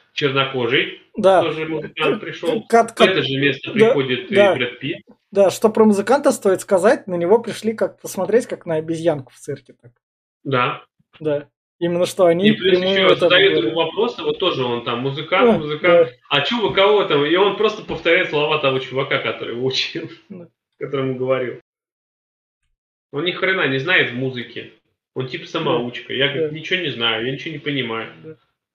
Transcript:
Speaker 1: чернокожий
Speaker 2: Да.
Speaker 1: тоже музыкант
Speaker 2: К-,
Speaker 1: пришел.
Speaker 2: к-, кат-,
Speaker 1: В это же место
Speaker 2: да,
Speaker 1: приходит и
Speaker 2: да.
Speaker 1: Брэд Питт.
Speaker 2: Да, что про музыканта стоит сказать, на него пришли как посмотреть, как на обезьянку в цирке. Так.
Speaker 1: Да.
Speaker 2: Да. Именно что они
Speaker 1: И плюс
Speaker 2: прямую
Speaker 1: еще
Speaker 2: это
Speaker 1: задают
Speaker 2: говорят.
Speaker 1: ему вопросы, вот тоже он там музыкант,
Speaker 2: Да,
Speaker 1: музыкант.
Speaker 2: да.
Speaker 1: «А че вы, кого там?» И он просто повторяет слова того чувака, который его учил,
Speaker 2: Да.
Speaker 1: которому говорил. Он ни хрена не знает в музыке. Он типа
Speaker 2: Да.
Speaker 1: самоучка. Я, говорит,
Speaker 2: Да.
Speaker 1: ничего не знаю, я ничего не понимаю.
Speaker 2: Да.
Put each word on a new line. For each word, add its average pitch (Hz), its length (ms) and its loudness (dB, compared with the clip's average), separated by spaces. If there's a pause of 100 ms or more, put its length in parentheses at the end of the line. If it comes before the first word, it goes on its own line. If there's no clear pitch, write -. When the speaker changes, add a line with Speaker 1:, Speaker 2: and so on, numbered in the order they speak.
(140)
Speaker 1:
чернокожий 135 880 -2 (140)
Speaker 2:
Да. 185 260 4
Speaker 1:
тоже 156 240 -4
музыкант 156 560 -4
Speaker 2:
К-, - 20 -12
Speaker 1:
пришел. - 380 -4
Speaker 2:
к-, - 60 -20
кат-, 226 280 2
Speaker 1:
В - 60 -6
это 190 200 4
же 135 160 -4
место 135 360 -2
Speaker 2:
да, - 0 -
Speaker 1:
приходит 123 580 2
и - 20 -2
Speaker 2:
да. 196 200 6
Speaker 1:
Брэд - 240 -4
Питт. 135 200 -8 (340)
Speaker 2:
Да, 196 180 4
что - 180 0
про 220 160 4
музыканта 220 480 2
стоит 185 300 0
сказать, 202 440 2
на 180 100 -4
него 175 220 4
пришли 220 360 -6
как 196 260 -4
посмотреть, 196 460 -2
как - 180 -12
на 165 120 -2
обезьянку 160 560 -4
в - 60 -20
цирке. - 360 -12
Так. - 160 -20 (540)
Speaker 1:
Да. 127 400 -2 (360)
Speaker 2:
Да. 147 280 -4 (300)
Именно 175 280 0
что - 180 0
они 175 240 4
Speaker 1:
И 220 40 6
плюс 185 260 2
Speaker 2:
прямую 185 160 0
Speaker 1:
еще 190 140 2
Speaker 2:
это 180 120 6
Speaker 1:
задают 180 320 4
Speaker 2:
говорят. - 200 0
Speaker 1:
ему 165 120 -6
вопросы, 185 380 -4
вот 147 160 -4
тоже 135 260 -2
он 120 200 -4
там 120 160 -4
музыкант, 156 520 2
Speaker 2:
Да, 202 60 2
Speaker 1:
музыкант. 165 500 4
Speaker 2:
да. - 60 -16 (160)
Speaker 1:
«А 143 100 2
че 240 260 -2
вы, 165 80 -2
кого 196 300 4
там?» 147 220 2
И 165 100 2
он 196 220 2
просто - 260 0
повторяет 170 460 0
слова 143 300 0
того 135 180 2
чувака, 131 400 -4
который 117 380 -6
его 127 100 -4
учил, 135 420 -4 (220)
Speaker 2:
Да. 175 160 -18 (320)
Speaker 1:
которому 135 380 -4
говорил. 127 440 -4 (1500)
Он 147 120 -4
ни 180 80 0
хрена 180 360 0
не 135 100 -2
знает 147 340 0
в - 20 -10
музыке. 120 580 -8 (420)
Он 131 140 -6
типа 175 160 -10
Speaker 2:
Да. - 60 -18
Speaker 1:
самоучка. 123 640 -4
Я, 131 160 0
говорит, 151 220 -4
Speaker 2:
Да. 156 80 -8
Speaker 1:
ничего 180 220 -4
не 156 100 -4
знаю, 117 360 -2
я 135 60 -2
ничего 156 200 -10
не 147 60 -10
понимаю. 117 540 -6 (120)
Speaker 2:
Да. 160 120 -18 (380)